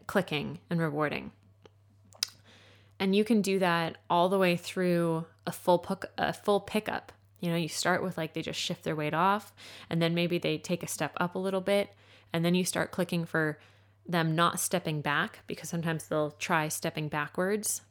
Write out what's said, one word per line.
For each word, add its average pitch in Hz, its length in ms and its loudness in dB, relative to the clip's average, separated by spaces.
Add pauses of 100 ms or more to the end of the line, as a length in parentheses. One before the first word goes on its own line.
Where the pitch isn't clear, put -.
clicking 151 520 -2 (100)
and 170 100 0
rewarding. 151 540 -2 (1600)
And 190 160 2
you 208 120 4
can 214 160 4
do 190 180 2
that 170 380 2 (120)
all 175 200 6
the 196 100 4
way 180 160 6
through 170 720 0 (200)
a 170 60 -6
full 175 280 4
puck-, - 380 -6
a 160 140 0
full 202 300 2
pickup. - 500 -4 (300)
You 175 80 -2
know, 170 80 0
you 170 100 -2
start - 340 0
with, 180 160 -4
like, 160 160 -6
they 160 80 -6
just 151 180 -6
shift - 260 -6
their 160 100 -2
weight 151 180 -2
off, 190 400 0 (360)
and 165 120 2
then 170 140 2
maybe 175 220 0
they 156 200 0
take 175 240 -4
a 156 60 -8
step - 300 -4
up 175 180 -2
a 190 40 -4
little 190 200 -2
bit, 202 340 0 (380)
and 165 140 0
then 175 100 4
you 180 80 4
start - 280 -2
clicking 175 340 -2
for 156 340 0 (480)
them 160 280 2
not 175 240 2
stepping 160 400 -2
back, 151 460 -2
because - 240 -10
sometimes 165 380 -4
they'll 151 240 0
try 156 360 0
stepping 160 400 -4
backwards 185 840 -2